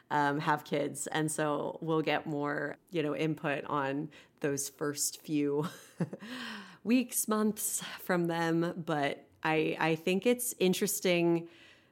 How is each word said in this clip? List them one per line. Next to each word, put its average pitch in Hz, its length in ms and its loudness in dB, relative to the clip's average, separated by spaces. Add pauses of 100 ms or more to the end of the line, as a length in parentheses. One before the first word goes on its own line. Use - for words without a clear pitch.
(120)
um, 143 260 2
have 156 260 2
kids, 143 440 -4
and 156 220 0
so 147 500 -2
we'll 160 220 2
get 151 260 0
more, 147 480 -2 (140)
you 165 120 -2
know, 147 140 -2
input 151 480 -2
on 143 440 -2 (320)
those 139 280 -2
first - 540 -4
few 147 440 0 (320)
<laughs> 170 80 0 (800)
weeks, 240 440 2
months 214 540 0 (220)
from 175 240 2
them. 165 580 0
But - 380 0 (180)
I, 160 380 2
I 160 160 4
think 185 300 0
it's 247 320 2
interesting 175 880 4 (440)